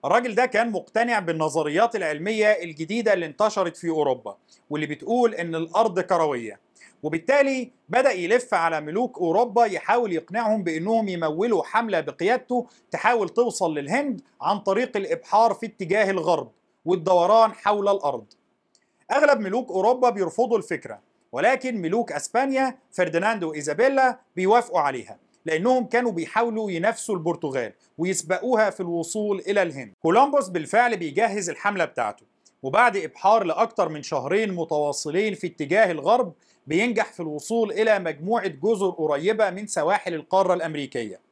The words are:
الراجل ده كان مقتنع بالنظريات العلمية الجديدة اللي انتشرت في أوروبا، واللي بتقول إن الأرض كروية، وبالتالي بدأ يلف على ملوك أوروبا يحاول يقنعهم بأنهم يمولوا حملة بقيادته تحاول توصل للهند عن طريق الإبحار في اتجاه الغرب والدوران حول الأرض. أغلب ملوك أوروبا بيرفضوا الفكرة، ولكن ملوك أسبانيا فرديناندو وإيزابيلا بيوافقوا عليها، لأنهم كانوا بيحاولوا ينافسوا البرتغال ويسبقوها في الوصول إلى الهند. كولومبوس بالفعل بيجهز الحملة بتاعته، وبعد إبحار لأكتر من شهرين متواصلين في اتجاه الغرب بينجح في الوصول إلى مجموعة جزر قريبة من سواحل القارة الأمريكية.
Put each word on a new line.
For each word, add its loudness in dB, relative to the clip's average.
الراجل 0
ده 4
كان 0
مقتنع -2
بالنظريات 0
العلمية -2
الجديدة 0
اللي 0
انتشرت -2
في -4
أوروبا، -2
واللي -4
بتقول 0
إن -6
الأرض 0
كروية، 0
وبالتالي 0
بدأ 4
يلف 0
على 0
ملوك -4
أوروبا 2
يحاول 0
يقنعهم -2
بأنهم -2
يمولوا 0
حملة -2
بقيادته -2
تحاول 0
توصل 0
للهند -2
عن 0
طريق 0
الإبحار 2
في -8
اتجاه 0
الغرب 0
والدوران 4
حول 0
الأرض. -2
أغلب 4
ملوك -4
أوروبا 2
بيرفضوا 0
الفكرة، -6
ولكن 0
ملوك -2
أسبانيا 0
فرديناندو 0
وإيزابيلا 2
بيوافقوا 2
عليها، -4
لأنهم 2
كانوا 0
بيحاولوا -2
ينافسوا -2
البرتغال -4
ويسبقوها 0
في -10
الوصول -4
إلى 0
الهند. -6
كولومبوس 2
بالفعل 0
بيجهز -2
الحملة -2
بتاعته، -6
وبعد 2
إبحار 2
لأكتر 0
من -10
شهرين -2
متواصلين -2
في -8
اتجاه 2
الغرب 0
بينجح 0
في -16
الوصول -4
إلى 2
مجموعة -4
جزر 0
قريبة 0
من -10
سواحل -2
القارة 2
الأمريكية. -6